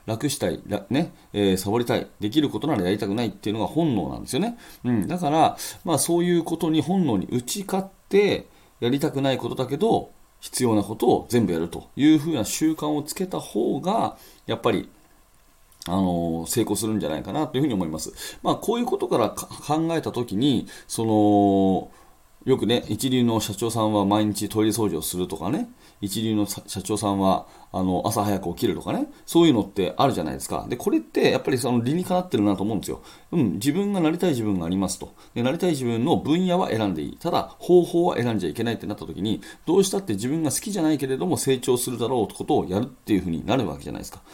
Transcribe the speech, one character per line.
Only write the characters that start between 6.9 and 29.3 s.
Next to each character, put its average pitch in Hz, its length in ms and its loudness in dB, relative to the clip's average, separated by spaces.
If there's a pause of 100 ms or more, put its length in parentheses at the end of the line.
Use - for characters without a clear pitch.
能 113 120 2
に 90 100 -2
打 123 140 -2
ち 202 240 -6
勝 190 200 -2
っ - 20 -16 (220)
て、 196 380 2 (340)
や 120 80 0
り 139 100 2
た 147 120 0
く 135 100 -2
な 139 100 2
い 123 60 0
こ 117 100 -4
と 123 80 -4
だ 127 120 -2
け 131 100 -4
ど、 214 340 2 (300)
必 - 220 -4
要 113 120 4
な 104 80 2
こ 107 120 -6
と - 120 2
を - 220 4
全 117 160 4
部 90 80 0
や 82 60 0
る 82 80 -2
と - 280 -12
い 143 120 4
う 156 100 8
ふ 151 140 0
う 156 40 -2
な 113 80 0
習 156 300 0
慣 151 140 -6
を 151 160 -2
つ - 120 -10
け 185 120 -4
た 180 120 -4
方 202 400 -2
が、 208 380 -2 (280)
や 113 100 -2
っ 110 40 -8
ぱ 120 120 2
り、 95 180 -2 (960)
あ 85 40 -4
の 85 540 0
ー、 - 40 -12
成 117 120 0
功 101 140 0
す 110 100 -4
る 110 80 -2
ん 104 60 0
じ 82 60 -4
ゃ 76 40 -2
な 76 80 -4
い 73 60 -6
か 95 80 -10
な 147 160 -2
と - 100 -4
い - 20 0
う - 20 2
ふ 151 40 2
う - 20 2
に 127 60 0
思 92 120 0
い 80 40 -4
ま 78 100 -6
す。 - 420 -12
ま 175 100 0
あ、 139 40 2
こ - 180 -2
う 233 60 0
い 247 40 0
う - 20 -2
こ - 120 -2
と - 100 -2
か - 100 0
ら 107 120 4
か-、 - 180 -10
考 160 480 -2
え 156 60 0
た 110 100 -4
と 120 140 -4
き 95 100 -6
に、 120 320 2 (200)
そ - 180 -4
の、 101 880 4 (540)
よ - 120 4
く - 80 0
ね、 117 220 2
一 110 220 -2
流 127 160 4
の 113 160 2
社 107 120 -4
長 113 160 -2
さ 110 120 0
ん 107 100 2
は 104 140 4
毎 104 200 4
日 104 220 -2
ト 107 160 2
イ 110 40 4
レ 107 40 2
掃 107 180 2
除 80 100 -2
を - 20 -8
す - 160 -6
る 90 100 -2
と 92 80 -8
か 85 140 -4
ね、 226 200 -2 (300)
一 104 220 -6
流 110 140 0
の 104 100 2
さ-、 - 220 -10
社 98 140 -8
長 107 140 -2
さ 104 140 -2
ん 98 100 0
は、 95 280 2 (260)
あ 95 100 -2
の、 92 220 0
朝 104 180 0
早 101 160 0
く 85 120 -6
起 85 40 -6
き - 120 -2
る 87 80 2
と 80 60 -8
か 104 120 -4
ね、 269 140 -2 (180)
そ 170 180 6